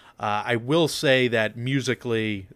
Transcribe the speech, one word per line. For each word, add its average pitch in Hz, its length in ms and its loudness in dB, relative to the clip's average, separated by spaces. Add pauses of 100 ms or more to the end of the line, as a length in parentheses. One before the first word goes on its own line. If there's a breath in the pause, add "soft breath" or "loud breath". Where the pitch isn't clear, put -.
(200 loud breath)
Uh, 104 260 0
I 120 100 0
will 143 320 0
say 131 400 2
that 110 280 0
musically, 113 1000 -4